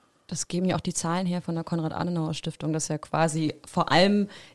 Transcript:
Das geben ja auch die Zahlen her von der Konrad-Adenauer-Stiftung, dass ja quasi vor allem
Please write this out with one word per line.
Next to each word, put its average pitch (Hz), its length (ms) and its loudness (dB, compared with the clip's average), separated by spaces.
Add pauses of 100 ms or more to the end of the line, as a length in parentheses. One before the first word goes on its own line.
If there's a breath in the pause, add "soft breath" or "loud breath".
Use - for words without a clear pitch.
(260 soft breath)
Das - 220 -6
geben 180 180 0
ja 180 80 2
auch 170 60 0
die 180 140 -4
Zahlen 175 320 -2
her 175 160 -2
von 170 120 -6
der 165 80 -4
Konrad-Adenauer-Stiftung, 160 1080 -2
dass 156 160 -2
ja 151 100 -2
quasi 156 560 0 (100)
vor - 280 0
allem 202 360 6 (260 loud breath)